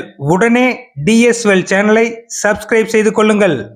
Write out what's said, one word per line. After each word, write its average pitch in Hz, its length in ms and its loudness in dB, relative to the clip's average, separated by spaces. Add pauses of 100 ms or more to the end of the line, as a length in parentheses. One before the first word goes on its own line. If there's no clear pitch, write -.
(260)
உடனே 233 420 2 (360)
டி 208 180 2
எஸ் 233 240 0
வேல் 190 200 2
சேனலை 214 400 2 (300)
சப்ஸ்கிரைப் 214 560 -2
செய்து 214 220 2
கொள்ளுங்கள். 208 440 0 (180)